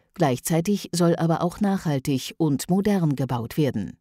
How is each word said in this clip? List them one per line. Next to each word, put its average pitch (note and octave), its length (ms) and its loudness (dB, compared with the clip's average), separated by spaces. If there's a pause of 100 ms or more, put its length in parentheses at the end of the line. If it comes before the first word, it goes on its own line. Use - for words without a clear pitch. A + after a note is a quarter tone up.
(140)
Gleichzeitig E3 800 0
soll E3+ 240 4
aber E3 260 0
auch F3 180 -4
nachhaltig D#3 760 -2
und D3 320 0
modern F#3 480 2
gebaut B2 400 -4
werden. A2+ 440 0